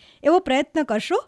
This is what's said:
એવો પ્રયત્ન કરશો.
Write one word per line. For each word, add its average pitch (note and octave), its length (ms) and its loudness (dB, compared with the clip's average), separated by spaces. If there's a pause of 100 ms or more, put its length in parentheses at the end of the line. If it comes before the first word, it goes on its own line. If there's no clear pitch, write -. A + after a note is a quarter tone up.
(220)
એવો D#4+ 160 4
પ્રયત્ન D4+ 440 -2
કરશો. A#3+ 460 -2